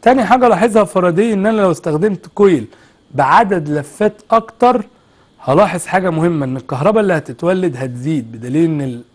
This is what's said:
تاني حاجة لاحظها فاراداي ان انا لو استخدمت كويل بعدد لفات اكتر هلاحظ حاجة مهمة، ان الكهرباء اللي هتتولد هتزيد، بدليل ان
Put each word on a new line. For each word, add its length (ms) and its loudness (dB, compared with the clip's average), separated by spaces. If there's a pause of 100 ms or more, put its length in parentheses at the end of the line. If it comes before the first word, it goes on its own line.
تاني 240 2
حاجة 220 4
لاحظها 360 2
فاراداي 500 0
ان 120 -2
انا 160 0
لو 100 2
استخدمت 560 -2
كويل 380 2 (460)
بعدد 580 2
لفات 520 -4 (100)
اكتر 540 0 (540)
هلاحظ 460 0
حاجة 240 -2
مهمة، 360 0
ان 120 -6
الكهرباء 460 -2
اللي 100 0
هتتولد 640 -2
هتزيد، 540 -6
بدليل 320 -2
ان 380 -4 (140)